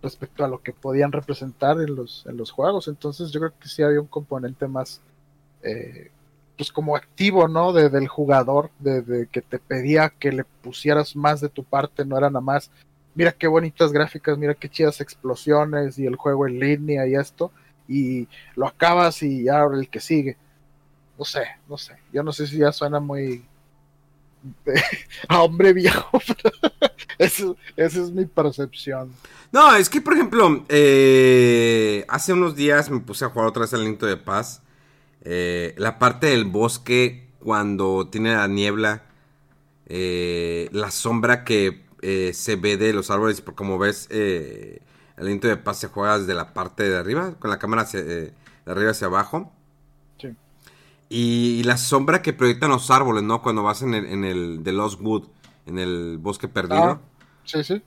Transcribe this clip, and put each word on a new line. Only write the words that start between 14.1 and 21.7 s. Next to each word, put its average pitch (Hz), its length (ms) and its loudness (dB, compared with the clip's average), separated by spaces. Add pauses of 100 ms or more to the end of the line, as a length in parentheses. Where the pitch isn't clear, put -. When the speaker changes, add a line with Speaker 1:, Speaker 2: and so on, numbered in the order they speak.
Speaker 1:
mira 147 180 -2
qué - 140 -12
chidas 151 320 0
explosiones 147 1000 -2
y 139 60 -4
el 127 120 -2
juego 139 300 0
en 123 140 -4
línea 143 460 0
y 131 80 0
esto", 147 360 -4 (380)
y 127 400 -4 (280)
lo 131 100 -2
acabas 170 560 2
y 135 220 -2
ya 143 200 4
el 139 240 -2
que - 120 -12
sigue. 151 360 -2 (840)
No 143 60 -10
sé, 135 200 -6 (220)
no 143 120 -16